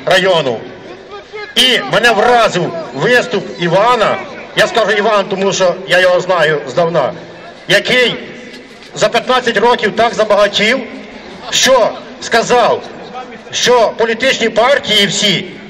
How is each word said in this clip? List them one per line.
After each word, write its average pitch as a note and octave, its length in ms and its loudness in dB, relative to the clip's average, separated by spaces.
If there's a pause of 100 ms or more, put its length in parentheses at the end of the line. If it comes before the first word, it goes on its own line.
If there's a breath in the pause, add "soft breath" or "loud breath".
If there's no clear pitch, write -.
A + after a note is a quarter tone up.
району. E3+ 540 2 (960)
І A#3 240 2 (140)
мене A3+ 180 2
вразив G#3 640 2 (220)
виступ E3 500 0 (160)
Івана, F#3 560 2 (400)
я - 100 4
скажу G#3+ 240 0
Іван, G#3 340 2
тому G3 280 -2
що F3+ 220 2 (140)
я F3 100 4
його F3+ 220 4
знаю D#3+ 480 2
здавна, D#3 440 0 (560)
який A3 480 2 (760)
за F#3 140 2
п'ятнадцять A#3+ 480 0
років A#3+ 400 2
так A3 180 2
забагатів, G#3 640 2 (680)
що A#3+ 400 2 (300)
сказав, G#3+ 600 2 (720)
що A3+ 440 2
політичні A3+ 520 0
партії G#3+ 580 2
всі E3+ 380 -2 (260)